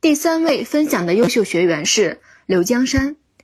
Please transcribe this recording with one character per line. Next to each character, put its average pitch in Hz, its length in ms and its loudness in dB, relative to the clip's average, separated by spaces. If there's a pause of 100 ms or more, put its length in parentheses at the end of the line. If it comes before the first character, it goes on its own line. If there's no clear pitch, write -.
第 302 60 4
三 330 280 -2
位 311 220 0
分 302 220 0
享 233 180 -2
的 170 100 0
优 240 140 4
秀 233 160 0
学 175 200 -2
员 156 200 0
是 - 380 0 (240)
刘 180 180 2
江 247 220 0
山， 269 300 -2 (280)